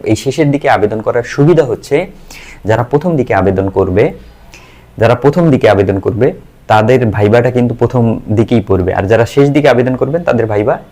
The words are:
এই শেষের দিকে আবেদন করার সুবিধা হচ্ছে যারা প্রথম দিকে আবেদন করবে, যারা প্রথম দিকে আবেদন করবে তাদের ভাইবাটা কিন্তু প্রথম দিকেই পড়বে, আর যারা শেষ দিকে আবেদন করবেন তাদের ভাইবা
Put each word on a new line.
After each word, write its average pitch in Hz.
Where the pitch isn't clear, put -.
এই 110
শেষের 147
দিকে 139
আবেদন 107
করার 120
সুবিধা 147
হচ্ছে 139
যারা 110
প্রথম 151
দিকে 117
আবেদন 95
করবে, 95
যারা 113
প্রথম 151
দিকে 113
আবেদন 98
করবে 110
তাদের 113
ভাইবাটা 107
কিন্তু 120
প্রথম 117
দিকেই 110
পড়বে, 92
আর 95
যারা 95
শেষ 143
দিকে 143
আবেদন 123
করবেন 143
তাদের 117
ভাইবা 110